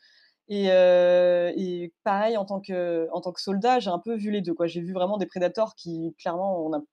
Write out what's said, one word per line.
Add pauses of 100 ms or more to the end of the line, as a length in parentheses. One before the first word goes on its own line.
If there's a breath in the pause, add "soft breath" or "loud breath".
(480 soft breath)
Et,
euh,
et (120)
pareil,
en
tant
que,
en
tant
que
soldat,
j'ai
un
peu
vu
les
deux,
quoi.
J'ai
vu
vraiment
des
Predators
qui,
clairement,
on
a (120)